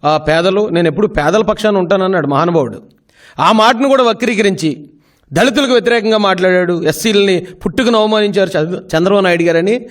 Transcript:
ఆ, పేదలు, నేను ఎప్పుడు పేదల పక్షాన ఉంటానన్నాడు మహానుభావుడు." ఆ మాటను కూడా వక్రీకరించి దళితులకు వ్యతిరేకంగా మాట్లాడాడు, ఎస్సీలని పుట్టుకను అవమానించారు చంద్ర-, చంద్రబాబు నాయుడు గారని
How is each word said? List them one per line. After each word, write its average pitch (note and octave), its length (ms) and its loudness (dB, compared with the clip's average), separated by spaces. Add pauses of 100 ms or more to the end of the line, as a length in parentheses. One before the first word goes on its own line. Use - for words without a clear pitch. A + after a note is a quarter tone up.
ఆ, D3+ 120 2
పేదలు, E3+ 520 0
నేను E3+ 180 0
ఎప్పుడు E3 200 0
పేదల E3+ 360 0
పక్షాన G#3+ 360 0
ఉంటానన్నాడు F#3 480 0
మహానుభావుడు." C#3+ 560 -2 (580)
ఆ E3+ 120 4
మాటను A3+ 360 2
కూడా C4+ 140 4
వక్రీకరించి G3+ 840 -2 (460)
దళితులకు B3 400 2
వ్యతిరేకంగా A3 460 2
మాట్లాడాడు, F3+ 640 0
ఎస్సీలని G3 580 0
పుట్టుకను A3 580 -2
అవమానించారు G#3 600 0
చంద్ర-, E3+ 220 -4 (160)
చంద్రబాబు G3 280 2
నాయుడు E3+ 180 2
గారని F3+ 480 0